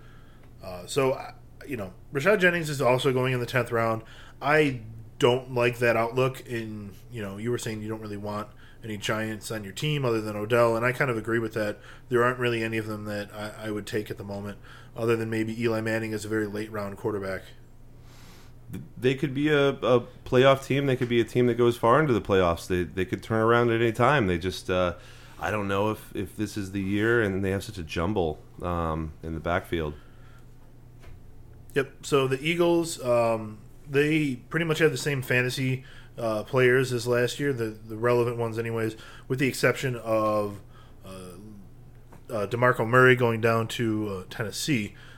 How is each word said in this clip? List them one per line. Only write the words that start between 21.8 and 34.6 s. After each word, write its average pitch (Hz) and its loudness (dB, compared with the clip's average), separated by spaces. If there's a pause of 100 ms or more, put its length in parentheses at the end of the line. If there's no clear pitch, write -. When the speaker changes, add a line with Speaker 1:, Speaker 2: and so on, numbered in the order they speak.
Speaker 2:
into 147 2
the 101 4
playoffs. 90 2
They, 90 0
they 92 -4
could 95 -4
turn 110 0
around 117 4
at 113 2
any 117 2
time. 123 4
They 90 2
just, 92 -4
uh, 90 2 (460)
I 87 -4
don't 101 -2
know 101 0
if, - -8
if 95 -6
this 104 -4
is 95 -6
the 98 -2
year, 107 2
and 98 0
they 95 0
have 95 -2
such 95 -12
a 87 -6
jumble, 85 -2 (240)
um, 80 -2 (100)
in 82 -8
the 80 -6
backfield. 82 -2 (1800)
Speaker 1:
Yep. 135 -2 (100)
So 139 2
the 135 -2
Eagles, 170 2
um, 113 2 (300)
they 147 2 (140)
pretty 165 -2